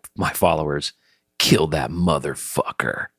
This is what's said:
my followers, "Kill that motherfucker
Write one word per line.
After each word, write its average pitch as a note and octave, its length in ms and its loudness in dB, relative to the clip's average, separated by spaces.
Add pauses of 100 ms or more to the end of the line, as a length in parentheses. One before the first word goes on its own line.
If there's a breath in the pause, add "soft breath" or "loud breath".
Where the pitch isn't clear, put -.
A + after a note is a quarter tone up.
(160)
my F2+ 140 0
followers, D#2 640 0 (480)
"Kill - 280 4
that D2 220 -2
motherfucker D2 1160 -2 (120)